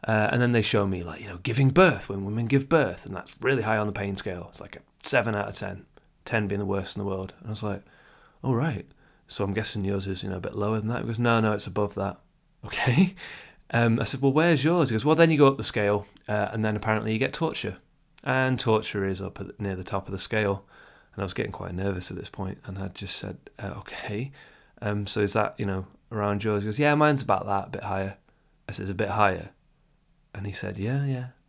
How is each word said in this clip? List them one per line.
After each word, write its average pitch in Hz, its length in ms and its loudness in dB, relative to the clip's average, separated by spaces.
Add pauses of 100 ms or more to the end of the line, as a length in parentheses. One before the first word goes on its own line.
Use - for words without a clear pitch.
Uh, 107 260 2
and 120 100 2
then 120 100 4
they 117 100 4
show 104 240 2
me, 92 160 -2
like, 85 180 -10
you - 60 -12
know, 92 160 -12
giving 131 280 4
birth, 165 380 4
when 98 160 -4
women 110 220 -2
give 135 220 2
birth, 131 380 2
and 95 100 -8
that's - 240 -14
really 127 220 0
high 110 160 2
on 104 80 0
the 104 60 -4
pain 98 240 -4
scale. 87 340 -6
It's - 100 -16
like - 160 -16
a - 40 -18 (220)
seven 117 320 2
out 101 140 -2
of 101 60 -10
ten, 95 320 -8 (380)
ten 107 220 0
being 98 120 -2
the 101 80 -2
worst 98 300 -2
in 101 60 -4
the 98 60 -4
world. 95 300 -6
And 107 100 -14
I - 20 -8
was 107 120 -4
like, 98 200 -4 (600)
"Oh, 139 100 0
right. 120 340 -2 (400)
So - 180 -4
I'm 98 100 -2
guessing 104 300 -2
yours 98 220 -2
is, 95 160 -6
you 101 60 -6
know, 95 80 -4
a 90 40 -6
bit - 160 -8
lower 107 220 0
than 107 100 -4
that." 120 120 -2
He 117 60 -4
goes, 113 120 -4
"No, 117 220 4
no, 110 120 4
it's 104 140 0
above 101 280 -2
that." 98 300 -4
<laughs> - 40 -20 (360)
Okay. 135 500 2 (580)
Um, 117 280 4
I - 40 2
said, - 180 0
"Well, 139 100 4
where's 151 320 4
yours?" 165 240 4
He 113 60 0
goes, 110 100 0
"Well, 156 120 6
then 165 140 8
you 160 60 4
go 143 120 10
up 135 100 4
the 107 40 -4
scale, 104 440 2 (220)
uh, 104 240 0
and 110 120 -2
then 107 120 0
apparently 110 360 0
you 110 60 0
get 127 160 -2
torture. 156 420 -4 (460)
And 131 360 0
torture 107 480 2
is 95 140 -2
up 92 180 -8
at, - 220 -10
near 98 160 -2
the 92 80 -8
top 98 220 -4
of 92 60 -8
the 95 60 -6
scale." 101 460 0 (500)
And 98 80 -6
I - 20 -2
was 90 100 -6
getting 107 180 -4
quite - 220 -10
nervous 92 360 -4
at - 60 -8
this - 140 -10
point, 95 340 -8
and 98 140 -10
I 95 100 -6
just - 280 -6
said, - 220 -6 (200)
uh, 98 200 -8
"Okay, 113 540 -8 (480)
um, 104 260 -2
so 107 140 0
is 101 140 2
that, 104 240 0
you 101 80 -2
know, 95 200 -4 (240)
around 104 320 -2
yours?" 104 200 0
He 107 60 -4
goes, 107 100 -4
"Yeah, 147 160 4
mine's 151 280 4
about 95 220 2
that, 98 220 0
a - 40 -14
bit 98 120 -8
higher." 98 340 -4 (500)
I - 60 -8
said, 95 120 -6
"Is 95 60 -4
it 95 40 -4
a - 20 -6
bit 101 140 0
higher?" 98 400 2 (840)
And 101 120 -8
he 98 60 -6
said, 98 260 -6
"Yeah, 131 260 -2
yeah." 127 220 -2 (220)